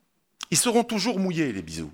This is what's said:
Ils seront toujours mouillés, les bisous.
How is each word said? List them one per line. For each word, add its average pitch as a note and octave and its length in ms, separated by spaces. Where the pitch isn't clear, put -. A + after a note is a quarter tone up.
Ils E3 60
seront A#3 260
toujours A3 360
mouillés, E3 320
les F#2+ 120
bisous. D#2+ 300